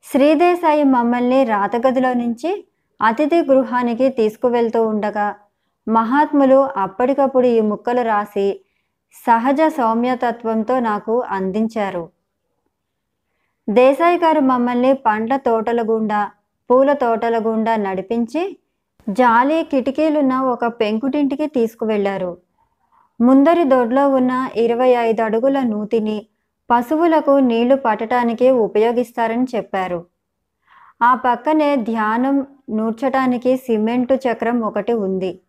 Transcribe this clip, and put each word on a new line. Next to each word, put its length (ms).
శ్రీదేశాయి 800
మమ్మల్ని 600
రాతగదిలో 680
నుంచి 540
అతిథి 400
గృహానికి 680
తీసుకువెళ్తూ 800
ఉండగా 480
మహాత్ములు 920
అప్పటికప్పుడు 680
ఈ 160
ముక్కలు 400
రాసి 640
సహజ 480
సౌమ్యతత్వంతో 1160
నాకు 420
అందించారు. 880
దేశాయి 480
గారు 220
మమ్మల్ని 540
పండ్ల 420
తోటల 540
గుండా, 420
పూల 220
తోటల 540
గుండా 280
నడిపించి 840
జాలి 540
కిటికీలున్న 720
ఒక 300
పెంకుటింటికి 840
తీసుకువెళ్లారు. 880
ముందరి 420
దొడ్లో 460
ఉన్న 460
ఇరవై 340
ఐదు 320
అడుగుల 400
నూతిని 680
పశువులకు 680
నీళ్లు 360
పట్టడానికి 760
ఉపయోగిస్తారని 920
చెప్పారు. 500
ఆ 120
పక్కనే 600
ధ్యానం 720
నూర్చటానికి 880
సిమెంటు 560
చక్రం 480
ఒకటి 320
ఉంది. 560